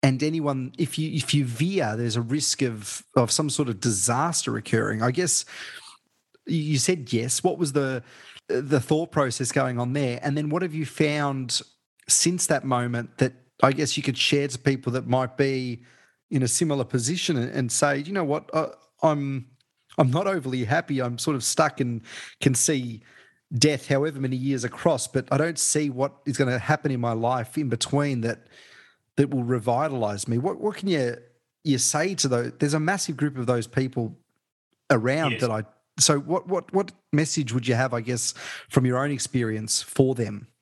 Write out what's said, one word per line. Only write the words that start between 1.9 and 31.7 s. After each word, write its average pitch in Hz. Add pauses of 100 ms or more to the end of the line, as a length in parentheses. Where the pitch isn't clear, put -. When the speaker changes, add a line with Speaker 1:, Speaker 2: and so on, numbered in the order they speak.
Speaker 1:
there's 117
a 120
risk 135
of, 110 (140)
of 120
some 151
sort 135
of 98
disaster 117
occurring. 110
I 120
guess 170 (960)
you 151
said 143
yes. 120
What 185
was 151
the, 131 (460)
the 135
thought 160
process 131
going 131
on 123
there? 131
And 143
then 151
what 165
have 170
you 156
found 143 (440)
since -
that 139
moment 120
that 127 (300)
I 135
guess 139
you 151
could 131
share 143
to 123
people 131
that 120
might 123
be 127 (480)
in 139
a 123
similar 143
position 139
and, 123
and 127
say, 143
"You 151
know 190
what, 147
uh, 151 (300)
I'm, 139 (500)
I'm 131
not 170
overly 127
happy. 143
I'm 120
sort 151
of 123
stuck -
and 120 (400)
can 135
see 123 (520)
death 143
however 139
many 131
years 127
across, 131
but 127
I 135
don't 160
see 147
what 135 (140)
is 135
gonna 127
happen 151
in 127
my 117
life 117
in 147
between 139
that, 113 (680)
that 139
will 131
revitalize 120
me." 120
What, 175
what 208
can 196
you, 131 (460)
you 139